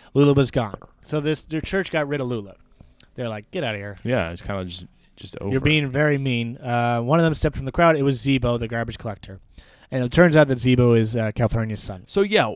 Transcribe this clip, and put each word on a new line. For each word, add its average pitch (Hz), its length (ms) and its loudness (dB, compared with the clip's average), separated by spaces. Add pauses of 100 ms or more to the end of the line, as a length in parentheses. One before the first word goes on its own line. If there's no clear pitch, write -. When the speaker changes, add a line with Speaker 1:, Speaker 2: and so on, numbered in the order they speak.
(140)
Speaker 1:
Lula 143 200 6
was 139 180 2
gone. 107 260 -4 (240)
So 151 180 -4
this, 147 220 -2
their 156 180 -6
church 185 300 -4
got 156 160 -2
rid 143 140 -4
of 127 80 -4
Lula. 101 260 -6 (640)
They're 123 120 -6
like, 107 220 -10
"Get 175 140 -6
outta 107 140 -4
here." 101 260 -12
Speaker 2:
Yeah, 110 260 -2
it's 87 120 -12
kinda 98 220 -6
just, 87 220 -12 (300)
just - 240 -18
over. 101 100 -6
Speaker 1:
"You're 131 100 0
being 147 300 0
very 147 260 0
mean." 123 420 -2
Uh, 120 420 -2
one 135 180 0
of 165 60 4
them 160 100 2
stepped 151 220 -2
from 135 80 -8
the 131 80 -8
crowd. 165 240 4
It 139 80 0
was 135 160 2
Zebo, 123 400 0
the 113 80 -6
garbage 117 300 -6
collector. 98 420 -12 (500)
And 127 140 -2
it 123 80 -4
turns 160 240 6
out 151 120 8
that 131 100 0
Zebo 123 380 4
is, 113 200 0
uh, 110 180 -2
Calpurnia's 110 480 -2
son. 95 240 -12
Speaker 2:
So, - 140 -2
yeah, 202 360 2